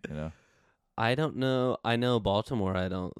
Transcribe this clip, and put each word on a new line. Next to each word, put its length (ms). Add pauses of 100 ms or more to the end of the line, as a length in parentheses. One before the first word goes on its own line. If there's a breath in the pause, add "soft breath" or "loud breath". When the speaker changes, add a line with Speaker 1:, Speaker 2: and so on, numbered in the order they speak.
Speaker 1:
you 80
know? 160 (640 soft breath)
Speaker 2:
I 180
don't 220
know. 460
I 120
know 240
Baltimore, 580
I 100
don't 320